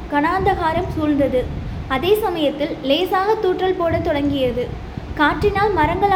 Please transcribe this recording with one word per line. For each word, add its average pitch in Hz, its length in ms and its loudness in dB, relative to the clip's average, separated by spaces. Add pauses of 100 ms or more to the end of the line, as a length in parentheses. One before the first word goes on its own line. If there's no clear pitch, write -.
(120)
கனாந்தகாரம் 349 800 0
சூழ்ந்தது. 277 500 2 (460)
அதே 269 280 0
சமயத்தில் 330 680 0
லேசாக 370 540 2
தூற்றல் 370 440 0
போடத் 330 280 0
தொடங்கியது. 277 560 0 (520)
காற்றினால் 392 580 2
மரங்கள் 349 420 2